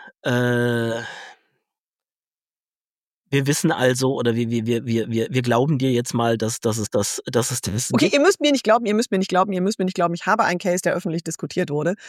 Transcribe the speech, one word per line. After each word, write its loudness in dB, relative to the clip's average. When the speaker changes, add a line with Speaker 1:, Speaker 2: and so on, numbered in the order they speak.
Speaker 1:
äh, 0
wir 0
wissen 2
also, 2
oder 0
wir, 0
wir, -2
wir, 0
wir, 0
wir, 0
wir -2
glauben 2
dir 0
jetzt -2
mal, 2
dass, -4
dass 0
es -4
das, -2
dass 0
es -6
das -4
Speaker 2:
Okay, 4
Speaker 1:
gibt. 2
Speaker 2:
ihr 4
müsst 4
mir 4
nicht 0
glauben, 4
ihr 0
müsst 0
mir 2
nicht -2
glauben, 2
ihr 0
müsst 0
mir 0
nicht -2
glauben. 0
Ich -8
habe 2
einen 0
Case, 0
der 0
öffentlich -4
diskutiert -4
wurde, -2